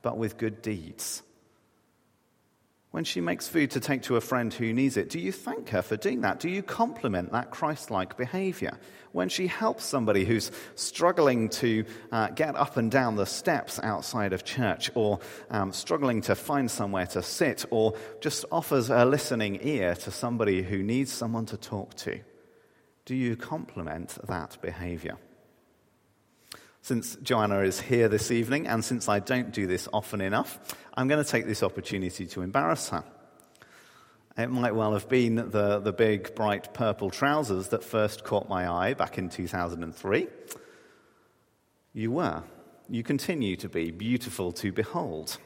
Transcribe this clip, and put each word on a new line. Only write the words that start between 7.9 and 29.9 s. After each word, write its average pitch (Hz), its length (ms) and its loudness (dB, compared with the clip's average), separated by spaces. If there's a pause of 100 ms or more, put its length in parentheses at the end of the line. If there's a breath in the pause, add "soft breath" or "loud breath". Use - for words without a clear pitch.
behavior? 180 600 -4 (320 loud breath)
When - 180 0
she 180 200 -2
helps - 360 0
somebody 107 400 4
who's 110 280 2 (240 loud breath)
struggling 143 720 4
to, 110 360 2 (280 loud breath)
uh, 110 160 2
get 151 260 0
up - 220 2
and 113 160 2
down 123 240 4
the 98 100 4
steps - 560 0
outside 101 500 0
of 92 120 -2
church, - 500 0
or, 107 240 4 (320 loud breath)
um, 98 220 0
struggling 135 500 2
to 101 140 2
find 139 340 0
somewhere 98 360 0
to 90 160 -2
sit, - 480 0
or 110 240 4 (260 loud breath)
just - 320 -4
offers 139 380 2
a 120 140 8
listening 120 580 2
ear 101 340 2
to - 160 -10
somebody 110 500 2
who 95 180 -2
needs 123 320 0
someone 113 340 -2
to 107 100 -8
talk - 380 -8
to, - 260 -6 (840 soft breath)
do 131 100 -4
you 120 180 0
compliment 87 840 -8 (120)
that 90 340 -6
behavior? 87 540 -6 (1600 loud breath)
Since - 420 -2
Joanna 104 380 4
is 95 200 2
here 120 280 4
this 104 220 2
evening, 117 360 2
and 113 180 0
since 120 240 -2
I 104 100 4
don't 123 340 0
do 101 140 0
this 90 240 -2